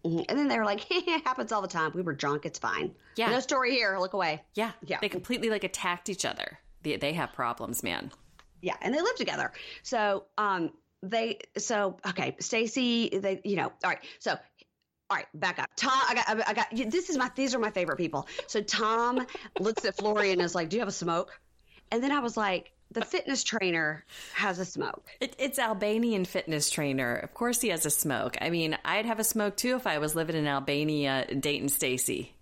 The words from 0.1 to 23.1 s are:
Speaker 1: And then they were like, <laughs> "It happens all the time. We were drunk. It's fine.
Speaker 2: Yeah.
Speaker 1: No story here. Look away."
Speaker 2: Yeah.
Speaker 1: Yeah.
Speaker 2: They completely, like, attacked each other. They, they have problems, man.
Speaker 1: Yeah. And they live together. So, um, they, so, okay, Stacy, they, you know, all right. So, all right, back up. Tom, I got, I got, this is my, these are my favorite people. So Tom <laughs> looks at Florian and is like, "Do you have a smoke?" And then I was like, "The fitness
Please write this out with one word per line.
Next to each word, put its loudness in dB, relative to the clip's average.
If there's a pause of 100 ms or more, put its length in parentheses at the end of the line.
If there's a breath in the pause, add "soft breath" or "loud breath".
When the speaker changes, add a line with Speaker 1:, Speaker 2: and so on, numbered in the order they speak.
Speaker 1:
And 2
then 2
they 2
were 2
like, 0
<laughs> -20
"It 2
happens -2
all 2
the -4
time. 0
We -2
were 0
drunk. -2
It's -6
fine. -2 (240 loud breath)
Speaker 2:
Yeah. 2
Speaker 1:
No 4
story 2
here. 2
Look 0
away." 0 (140)
Speaker 2:
Yeah. 0 (140)
Speaker 1:
Yeah. -2
Speaker 2:
They 0
completely, -2
like, 0
attacked -2
each -2
other. -4 (240)
They, 0
they -2
have -2
problems, -4
man. -4 (500)
Speaker 1:
Yeah. -2
And -2
they 2
live 0
together. -2 (320 loud breath)
So, 0 (120)
um, 2 (320)
they, 0 (180)
so, 0 (120)
okay, -2
Stacy, 2
they, -2
you 0
know, 0 (180)
all 2
right. -2 (200 loud breath)
So, -2
all -8
right, -4
back -2
up. -2
Tom, 2
I 4
got, 2
I 0
got, -2
this 0
is 0
my, 2
these 2
are 0
my 2
favorite 0
people. -2 (200 loud breath)
So 0
Tom 2 (160 loud breath)
<laughs> -8
looks 0
at 0
Florian 4
and 4
is -2
like, 0
"Do 0
you 2
have 0
a -2
smoke?" -2 (520 soft breath)
And 2
then 2
I 2
was -2
like, 0 (200)
"The -2
fitness 0